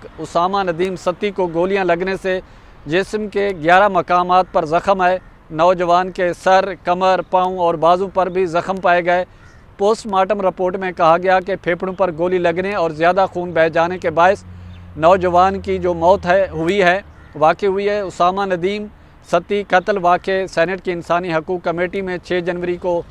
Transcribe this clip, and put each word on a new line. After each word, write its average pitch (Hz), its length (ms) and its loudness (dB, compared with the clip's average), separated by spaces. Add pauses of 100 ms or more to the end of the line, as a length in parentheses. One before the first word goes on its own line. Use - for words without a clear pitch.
(200)
उसामा 185 420 -2
नदीम 180 340 -4
सत्ती 185 340 -4
को 185 160 -2
गोलियां 185 380 -2
लगने 180 320 -2
से 185 240 -4 (480)
जिस्म 190 400 -2
के 202 240 -2
ग्यारह 180 360 4
मकामात 180 640 0
पर 175 120 0
ज़ख्म 180 380 0
है। 180 180 0 (320)
नौजवान 175 580 2
के 180 240 -2
सर, 190 420 2 (100)
कमर, 180 460 2
पाँव 185 280 0
और 170 160 2
बाजू 175 300 2
पर 185 220 0
भी 185 180 -2
ज़ख्म 170 320 -4
पाए 180 240 2
गए। 175 240 0 (520)
पोस्टमार्टम 202 640 0
रिपोर्ट 185 360 -2
में 185 180 -6
कहा 165 240 4
गया 185 220 2
कि 185 160 -6
फेफड़ों 180 360 -4
पर 185 180 0
गोली 175 280 -2
लगने 180 360 -2
और 165 180 -2
ज़्यादा 180 340 2
खून 180 260 -6
बह 165 160 2
जाने 170 300 -2
के 170 120 -4
बायस 175 340 2 (540)
नौजवान 180 640 2
की 190 180 -4
जो 180 160 -2
मौत 180 320 2
है, 185 220 2
हुई 160 320 -2
है, 180 240 2 (320)
वाक़ई 165 320 2
हुई 196 160 -2
है। 202 200 0
उसामा 185 420 0
नदीम 196 420 -4 (420)
सत्ती 202 320 0
कत्ल 190 360 0
वाक़े 180 500 0
सेनेट 175 320 -2
की 180 120 -6
इंसानी 175 380 -4
हकूक़ 165 320 -4
कमेटी 180 400 -4
में 180 160 -6
छः 175 220 -4
जनवरी 175 360 -4
को 175 220 -2 (120)